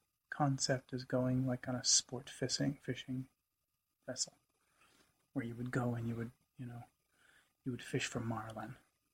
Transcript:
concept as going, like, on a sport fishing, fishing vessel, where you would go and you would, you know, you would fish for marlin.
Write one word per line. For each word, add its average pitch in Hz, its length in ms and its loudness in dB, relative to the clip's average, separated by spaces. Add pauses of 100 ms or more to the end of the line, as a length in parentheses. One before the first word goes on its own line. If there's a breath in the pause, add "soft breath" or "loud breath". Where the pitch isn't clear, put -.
(300)
concept 135 640 2
as 127 100 -4
going, 127 420 4
like, 123 220 0
on 127 80 0
a 117 80 -4
sport - 460 2
fishing, 143 520 0
fishing 131 460 -4 (800)
vessel, - 300 -6 (960 soft breath)
where 135 120 0
you 117 100 -4
would 123 160 -4
go 123 240 2
and 117 120 -2
you 117 80 0
would, 117 160 -4 (260)
you 127 80 -8
know, 120 200 -10 (800 soft breath)
you 131 60 0
would 117 120 -4
fish - 220 0
for - 160 -4
marlin. 110 540 -4 (380)